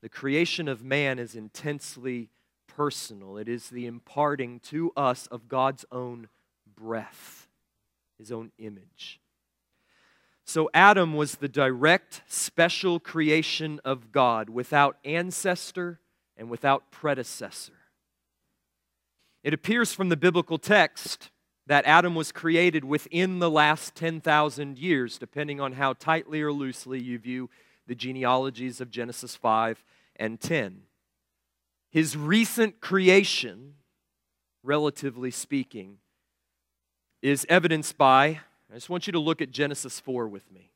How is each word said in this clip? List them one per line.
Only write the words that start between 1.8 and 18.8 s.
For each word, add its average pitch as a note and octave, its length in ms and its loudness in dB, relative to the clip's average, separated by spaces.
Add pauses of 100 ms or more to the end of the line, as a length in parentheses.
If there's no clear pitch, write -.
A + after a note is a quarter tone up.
personal. G2+ 680 -8
It G#2+ 120 -10
is A#2 200 -8
the B2 180 -12
imparting B2 720 -4
to E3 360 -6
us C3 320 -2
of A#2+ 200 -18
God's C3 440 -2
own A#2+ 360 -10 (460)
breath, A2 720 -12 (720)
his A2 140 -14
own A2+ 260 -10
image. G2+ 640 -18 (1200)
So D#3+ 300 -2
Adam F3+ 400 8
was D3+ 220 -2
the C#3+ 120 -6
direct, C#3 800 2
special E3+ 720 0
creation D#3 880 -2
of B2+ 260 -6
God, A2+ 400 2
without C3+ 540 0
ancestor F3 960 -4 (360)
and A#2 140 -14
without C#3 400 0
predecessor. - 880 -8 (1700)